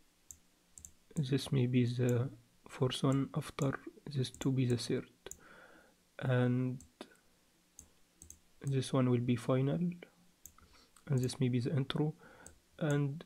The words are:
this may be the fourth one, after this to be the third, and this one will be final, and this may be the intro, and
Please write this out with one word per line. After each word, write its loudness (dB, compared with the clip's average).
this -2
may 4
be 4
the 2
fourth -2
one, 2
after -4
this 0
to 0
be 2
the 2
third, -4
and 0
this -2
one 4
will 4
be 2
final, 2
and 2
this -2
may 2
be 2
the 0
intro, -2
and 0